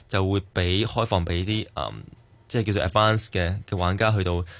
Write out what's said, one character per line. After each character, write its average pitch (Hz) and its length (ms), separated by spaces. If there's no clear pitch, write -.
就 98 200
會 98 120
畀， 92 320
開 113 200
放 92 200
畀 85 200
啲， 110 300
嗯， 53 280
即 123 120
係 110 40
叫 104 100
做 98 100
advanced 107 440
嘅， 92 400
嘅 - 80
玩 90 220
家 110 140
去 104 120
到 87 180